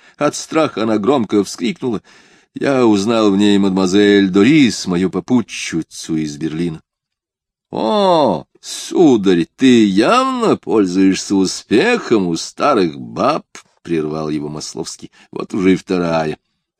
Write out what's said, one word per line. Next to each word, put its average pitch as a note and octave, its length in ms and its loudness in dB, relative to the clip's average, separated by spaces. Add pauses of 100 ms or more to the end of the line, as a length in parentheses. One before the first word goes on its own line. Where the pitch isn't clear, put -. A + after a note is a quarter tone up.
(160)
От D3 180 -2
страха D3 500 -4
она A2 140 0
громко G#2+ 460 0
вскрикнула. B2 560 -6 (540)
Я C3 320 0
узнал G#2+ 440 2
в F#2+ 60 2
ней G2+ 220 2
мадемуазель G2 720 2
Дорис, A2+ 560 2
мою F2+ 240 -2
попутчицу - 1080 -4
из D2+ 220 -6
Берлина. D#2+ 420 -6 (880)
"О, D#3+ 760 0 (140)
сударь, G2 840 2 (100)
ты B2 280 6
явно G#3 720 2
пользуешься F#2+ 800 0
успехом G#2 920 0
у E2 80 -4
старых F#2 640 -2
баб", C2+ 460 -4 (380)
прервал D#2 480 -4
его D2 180 -6
Масловский. - 600 -12 (200)
"Вот - 240 -10
уже F#2+ 200 2
и - 20 2
вторая. E2 640 -2 (420)